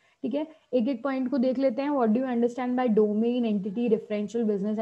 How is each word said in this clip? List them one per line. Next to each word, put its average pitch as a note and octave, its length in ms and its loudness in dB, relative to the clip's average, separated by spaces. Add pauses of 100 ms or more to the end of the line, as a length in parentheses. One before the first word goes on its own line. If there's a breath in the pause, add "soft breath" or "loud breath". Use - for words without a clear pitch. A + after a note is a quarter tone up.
(220 soft breath)
ठीक B3 120 -4
है, D#4 120 -2 (260 loud breath)
एक B3 160 2
एक A#3+ 140 -4
point C4 280 -2
को C#4+ 80 0
देख B3+ 200 2
लेते C4+ 240 0
हैं। C#4+ 80 -2
What B3+ 180 2
do G#3+ 80 4
you C4 100 0
understand B3 540 0
by B3 180 2
domain, A3 440 2
entity, G#3+ 460 -2
referential, G#3+ 600 -2
business G#3 320 -2